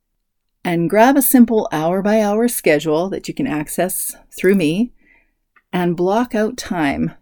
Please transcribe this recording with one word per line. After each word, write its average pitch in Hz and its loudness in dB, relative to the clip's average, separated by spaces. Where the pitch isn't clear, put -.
and 170 -2
grab 233 4
a 269 4
simple 233 4
hour-by-hour 208 0
schedule 160 0
that - -8
you 170 -10
can - -4
access - -6
through 185 2
me 185 0
and 175 -2
block 202 0
out 220 -2
time 165 -4